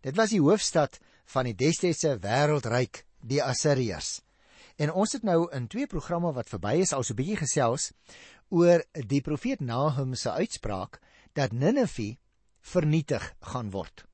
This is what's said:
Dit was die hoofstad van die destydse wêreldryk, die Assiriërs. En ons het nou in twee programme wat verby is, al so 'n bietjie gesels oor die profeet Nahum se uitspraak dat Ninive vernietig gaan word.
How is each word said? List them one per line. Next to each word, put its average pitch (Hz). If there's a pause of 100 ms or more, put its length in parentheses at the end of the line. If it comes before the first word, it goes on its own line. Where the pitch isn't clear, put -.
Dit 135
was 220
die 208
hoofstad 160 (260)
van 131
die 120
destydse 151
wêreldryk, 123 (160)
die 131
Assiriërs. 127 (560)
En 151
ons 196
het 240
nou 170
in 123
twee 262
programme 170
wat 123
verby 107
is, 185
al 135
so 117
'n 98
bietjie 185
gesels 135 (580)
oor 170 (120)
die 139
profeet 220
Nahum 131
se 113
uitspraak 104 (320)
dat 135
Ninive 135 (440)
vernietig 151
gaan 117
word. -